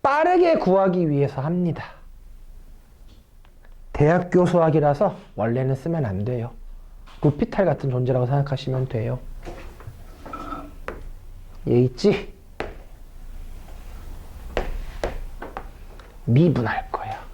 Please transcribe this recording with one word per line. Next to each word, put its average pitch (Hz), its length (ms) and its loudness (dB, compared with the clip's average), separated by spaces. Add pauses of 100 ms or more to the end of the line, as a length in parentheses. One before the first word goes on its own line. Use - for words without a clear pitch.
빠르게 330 540 6
구하기 185 540 4
위해서 139 300 0
합니다. 170 440 0 (2000)
대학교 180 540 4
수학이라서 160 680 4 (220)
원래는 127 380 0
쓰면 160 320 -2
안 98 180 -2
돼요. 120 280 -4 (720)
루피탈 147 440 2
같은 139 240 0
존재라고 127 360 2
생각하시면 131 600 0
돼요. 120 300 -4 (2500)
얘 120 120 6
있지? - 520 2 (4000)
미분할 123 680 4
거야. - 300 -8 (140)